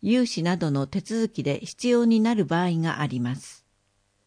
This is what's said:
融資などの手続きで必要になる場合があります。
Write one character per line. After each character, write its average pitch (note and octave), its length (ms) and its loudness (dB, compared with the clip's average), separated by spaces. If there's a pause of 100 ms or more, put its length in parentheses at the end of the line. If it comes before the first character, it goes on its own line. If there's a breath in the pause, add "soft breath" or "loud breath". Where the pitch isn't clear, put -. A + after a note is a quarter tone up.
融 A#3 240 4
資 E3 180 -4
な F3 140 2
ど E3 140 0
の C#3 160 0
手 F#3+ 140 -4
続 A3+ 280 -2
き D3+ 140 -6
で C#3 160 -2
必 - 280 -6
要 A#3+ 160 4
に A3+ 160 4
な A#3 140 2
る G3+ 120 2
場 E3+ 180 0
合 F3+ 100 0
が E3 260 -2
あ D3 80 -2
り C3 120 -4
ま B2 160 -2
す。 - 280 -16 (640)